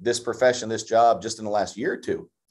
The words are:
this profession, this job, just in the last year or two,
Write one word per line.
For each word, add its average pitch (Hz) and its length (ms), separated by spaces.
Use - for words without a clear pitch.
this 117 200
profession, 120 480
this 110 160
job, 113 360
just 113 200
in 110 40
the 104 60
last 101 260
year 151 160
or - 40
two, 82 340